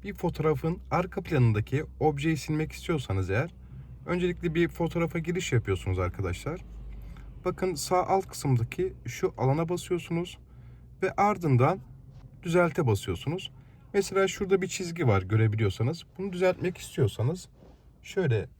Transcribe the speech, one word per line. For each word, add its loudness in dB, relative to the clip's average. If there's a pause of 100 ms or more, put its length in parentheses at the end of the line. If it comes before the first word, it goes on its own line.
bir -6
fotoğrafın 0 (120)
arka -2
planındaki 2 (160)
objeyi 2
silmek -4
istiyorsanız -2
eğer, 0 (520)
öncelikle -2
bir 4
fotoğrafa -2
giriş -2
yapıyorsunuz 0
arkadaşlar. -4 (840)
Bakın -2
sağ 0
alt 2
kısımdaki 0 (140)
şu -2
alana 2
basıyorsunuz -4 (640)
ve 0
ardından 4 (640)
düzelte 4
basıyorsunuz. -2 (420)
Mesela 2
şurada 2
bir -2
çizgi -2
var 6
görebiliyorsanız. 2 (140)
Bunu -6
düzeltmek 0
istiyorsanız 0 (540)
şöyle 0 (120)